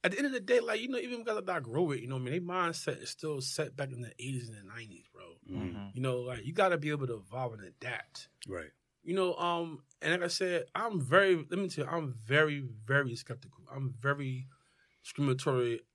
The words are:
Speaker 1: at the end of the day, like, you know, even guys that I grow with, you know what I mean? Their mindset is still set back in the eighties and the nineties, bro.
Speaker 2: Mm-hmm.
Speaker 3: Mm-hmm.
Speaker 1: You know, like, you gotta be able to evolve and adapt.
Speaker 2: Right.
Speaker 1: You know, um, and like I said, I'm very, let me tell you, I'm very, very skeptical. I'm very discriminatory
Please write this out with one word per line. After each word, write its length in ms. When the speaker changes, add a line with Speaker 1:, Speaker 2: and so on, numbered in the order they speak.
Speaker 1:
at 80
the 60
end 100
of 40
the 60
day, 220
like, 200
you 80
know, 100
even 260
guys 100
that 60
I 80
grow 240
with, 180
you 60
know 80
what 140
I 20
mean? 160
Their 100
mindset 460
is 80
still 300
set 340
back 160
in 120
the 180
eighties 280
and 80
the 60
nineties, 500
bro. 120
Speaker 2:
Mm-hmm. 160
Speaker 3:
Mm-hmm. 180
Speaker 1:
You 80
know, 180
like, 260
you 60
gotta 260
be 120
able 180
to 60
evolve 400
and 100
adapt. 640
Speaker 2:
Right. 240
Speaker 1:
You 120
know, 200
um, 480
and 120
like 100
I 60
said, 380
I'm 240
very, 340
let 240
me 100
tell 180
you, 40
I'm 240
very, 400
very 300
skeptical. 480
I'm 260
very 460
discriminatory 760